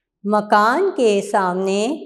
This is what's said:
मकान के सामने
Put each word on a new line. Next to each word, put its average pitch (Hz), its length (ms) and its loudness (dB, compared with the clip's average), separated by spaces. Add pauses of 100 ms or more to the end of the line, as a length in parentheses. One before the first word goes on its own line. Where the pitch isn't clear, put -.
(240)
मकान 208 680 2
के 214 320 0
सामने 190 640 -2 (180)